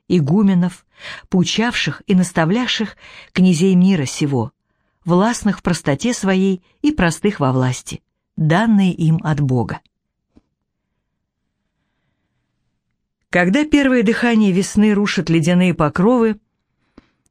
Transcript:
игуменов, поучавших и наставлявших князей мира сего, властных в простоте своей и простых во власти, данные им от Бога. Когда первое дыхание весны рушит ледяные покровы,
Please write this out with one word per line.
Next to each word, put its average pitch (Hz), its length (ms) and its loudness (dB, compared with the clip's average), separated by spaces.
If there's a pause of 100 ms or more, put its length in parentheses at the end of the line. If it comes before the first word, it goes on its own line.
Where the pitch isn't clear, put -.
игуменов, 180 800 0 (440)
поучавших 185 760 -2
и 196 80 2
наставлявших 185 840 -2 (360)
князей 185 420 2
мира 180 300 2
сего, 135 460 -4 (520)
властных 190 560 0
в - 20 -20
простоте 180 520 -2
своей 190 500 -2 (180)
и 294 100 0
простых 196 480 -2
во 131 120 0
власти, 127 500 -4 (340)
данные 190 580 2
им 160 300 0
от 151 160 -2
Бога. 127 420 -2 (3500)
Когда 185 360 2
первое 269 380 2
дыхание 220 480 0
весны 208 420 0
рушит 196 360 -2
ледяные 175 440 2
покровы, 214 680 0 (920)